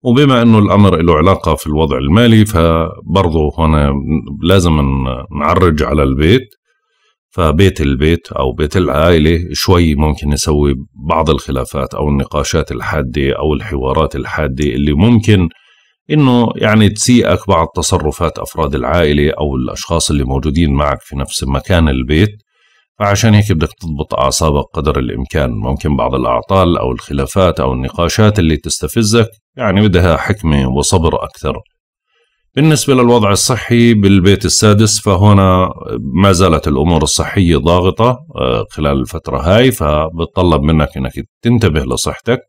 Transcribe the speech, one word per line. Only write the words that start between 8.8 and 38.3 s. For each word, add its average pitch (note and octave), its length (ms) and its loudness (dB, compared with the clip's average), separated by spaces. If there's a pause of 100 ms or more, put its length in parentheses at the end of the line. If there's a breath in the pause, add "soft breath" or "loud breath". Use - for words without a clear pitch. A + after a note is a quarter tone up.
شوي E2+ 440 2
ممكن D2 360 -2
يسوي D2 440 0 (320)
بعض E2 220 0
الخلافات C2+ 640 -4
أو D2+ 160 -4
النقاشات C#2+ 600 -2
الحادة C2+ 680 -4
أو D2+ 140 -2
الحوارات C#2 640 -4
الحادة C#2 500 -4
اللي C#2+ 280 -2
ممكن G#2+ 560 2 (600 soft breath)
إنه B2+ 440 2
يعني G#2+ 340 2
تسيئك A2 580 0
بعض E2 280 2
تصرفات D#2+ 640 -2
أفراد D2 360 -6
العائلة D2 560 0
أو D2 240 -4
الأشخاص B1+ 560 -4
اللي C#2+ 120 0
موجودين C#2 500 -2
معك C#2 280 -2
في - 140 -16
نفس - 280 -6
مكان D2+ 460 0
البيت. C#2+ 400 0 (680)
فعشان G#2 340 2
هيك G#2 180 2
بدك D#2+ 180 -2 (120)
تضبط D2+ 320 -8
أعصابك C#2 600 0
قدر C#2+ 260 -2
الإمكان. C2 520 -4
ممكن C2 460 -4
بعض B1+ 180 -4
الأعطال C#2+ 640 0
أو B1+ 140 -4
الخلافات D2 680 -2
أو C2 140 -2
النقاشات E2+ 680 0
اللي D#2+ 180 2
تستفزك A2 680 -2 (300)
يعني G#2+ 300 2
بدها F2 300 2
حكمة C#2 500 -2
وصبر D2+ 560 0
أكثر. - 300 -8 (1000)
بالنسبة C#3+ 380 2
للوضع A#2+ 380 4
الصحي A#2 600 2
بالبيت G2 520 4
السادس G#2 540 2
فهنا F#2+ 680 2 (460)
ما G2 160 4
زالت E2+ 360 2
الأمور D2+ 360 0
الصحية E2 540 0
ضاغطة، F2+ 600 0 (180)